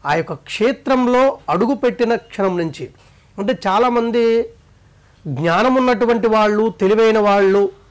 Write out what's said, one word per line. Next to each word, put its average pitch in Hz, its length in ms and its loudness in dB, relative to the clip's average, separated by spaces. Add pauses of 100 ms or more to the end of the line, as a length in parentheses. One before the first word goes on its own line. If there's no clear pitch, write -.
ఆ 147 80 0
యొక్క 160 180 -4
క్షేత్రంలో 254 1040 0 (120)
అడుగుపెట్టిన 233 640 0
క్షణం 190 440 -4
నుంచి, 156 320 -8 (480)
అంటే 202 280 -4
చాలామంది 233 760 0 (840)
జ్ఞానం 170 480 0
ఉన్నటువంటి 233 540 0
వాళ్ళు, 214 520 0
తెలివైన 220 380 2
వాళ్ళు 202 520 2 (200)